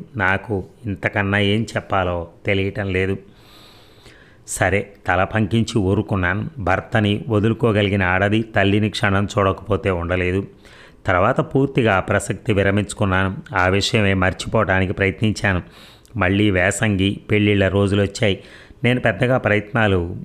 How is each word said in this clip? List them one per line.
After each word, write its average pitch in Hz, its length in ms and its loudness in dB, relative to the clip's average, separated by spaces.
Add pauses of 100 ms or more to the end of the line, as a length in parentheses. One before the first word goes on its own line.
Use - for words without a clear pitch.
(160)
నాకు 98 480 0 (220)
ఇంతకన్నా 101 540 -2
ఏం 104 260 0 (100)
చెప్పాలో 90 520 -2 (180)
తెలియటం 98 480 -2
లేదు. 95 240 0 (1300)
సరే, - 460 -2 (140)
తల 92 160 2
పంకించి 110 560 0
ఊరుకున్నాను. 98 760 0
భర్తని 101 680 0
వదులుకోగలిగిన 104 760 0
ఆడది 98 380 2
తల్లిని 104 480 0
క్షణం 98 380 0 (100)
చూడకపోతే 98 520 0
ఉండలేదు. 90 580 -2 (600)
తర్వాత 98 320 2
పూర్తిగా 135 560 2
ఆ 92 40 2
ప్రసక్తి 101 540 -2
విరమించుకున్నాను. 95 840 0 (180)
ఆ 92 120 2
విషయమే 98 460 0
మర్చిపోవడానికి 95 800 0
ప్రయత్నించాను. 98 680 0 (560)
మళ్ళీ 98 340 2
వేసంగి, 98 680 0 (120)
పెళ్ళిళ్ళ 104 360 4
రోజులు 101 340 2
వచ్చాయి. 98 380 0 (440)
నేను 123 160 2
పెద్దగా 123 380 0
ప్రయత్నాలు 104 880 0